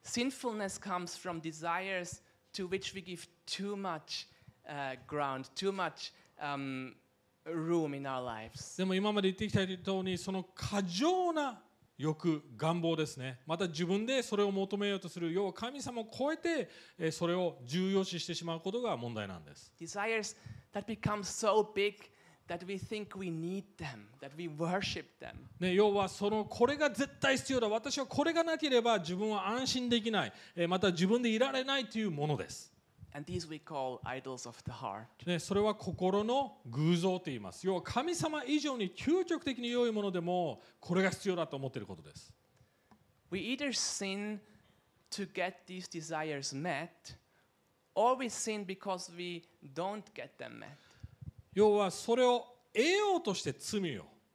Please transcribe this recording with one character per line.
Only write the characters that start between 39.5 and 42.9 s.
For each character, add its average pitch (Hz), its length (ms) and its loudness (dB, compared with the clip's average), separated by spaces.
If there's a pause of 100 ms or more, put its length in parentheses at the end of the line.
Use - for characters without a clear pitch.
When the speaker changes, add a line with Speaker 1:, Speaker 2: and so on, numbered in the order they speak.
Speaker 2:
に 240 100 -2
良 240 180 4
い 226 60 2
も 214 80 0
の 202 100 0
で 180 80 0
も、 170 420 0 (200)
こ 175 140 0
れ 190 60 6
が 185 100 4
必 196 180 -4
要 180 80 2
だ 160 100 0
と 147 80 -8
思 135 140 -4
っ - 20 -6
て - 60 -8
い - 20 -4
る 101 80 -8
こ 95 80 -8
と 82 80 -18
で 73 100 -20
す。 - 200 -20 (960)